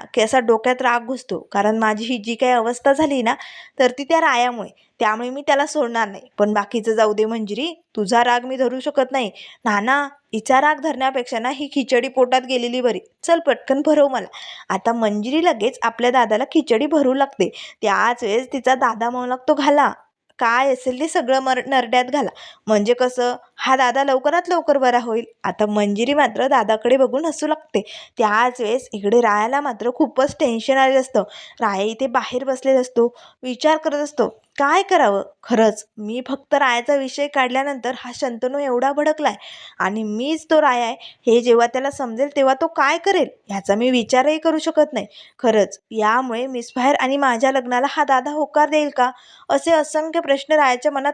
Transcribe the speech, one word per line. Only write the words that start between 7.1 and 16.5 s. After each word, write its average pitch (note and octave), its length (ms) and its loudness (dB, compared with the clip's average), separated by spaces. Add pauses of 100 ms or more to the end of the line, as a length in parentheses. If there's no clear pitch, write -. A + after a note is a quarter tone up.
दे G#3+ 120 0
मंजिरी, A3+ 560 -6 (140)
तुझा A3 280 2
राग A#3+ 220 0
मी C4 100 -8
धरू B3+ 240 -2
शकत C4 320 -2
नाही. B3 200 -2 (340)
नाना, A#3+ 420 0 (260)
हिचा B3+ 280 2
राग D4 180 2
धरण्यापेक्षा C4 600 -4
ना A#3+ 100 -4
ही C4+ 240 -6
खिचडी B3+ 340 0
पोटात B3+ 340 2
गेलेली B3 400 -2
बरी, A3+ 180 0 (240)
चल E4+ 160 2
पटकन C4+ 460 0
भरव D4+ 220 6
मला." A#3+ 200 -4 (420)
आता A3+ 240 0
मंजिरी A#3 520 0
लगेच B3+ 360 0
आपल्या A#3 300 0
दादाला A3+ 320 2
खिचडी C#4 420 0